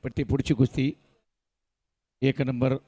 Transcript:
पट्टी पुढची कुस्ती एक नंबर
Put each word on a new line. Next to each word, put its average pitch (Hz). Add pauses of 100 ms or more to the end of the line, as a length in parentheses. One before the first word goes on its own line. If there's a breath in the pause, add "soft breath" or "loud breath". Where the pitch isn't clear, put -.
पट्टी -
पुढची 135
कुस्ती 135 (1300)
एक 131
नंबर 127 (140)